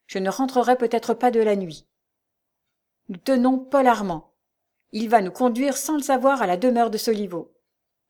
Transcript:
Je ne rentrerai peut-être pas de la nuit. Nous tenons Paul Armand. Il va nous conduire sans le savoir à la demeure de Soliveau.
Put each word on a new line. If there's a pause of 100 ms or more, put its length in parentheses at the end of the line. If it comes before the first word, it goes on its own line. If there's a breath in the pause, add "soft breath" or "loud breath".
Je
ne
rentrerai
peut-être
pas
de
la
nuit. (1200)
Nous
tenons
Paul
Armand. (580)
Il
va
nous
conduire
sans
le
savoir
à
la
demeure
de
Soliveau. (560)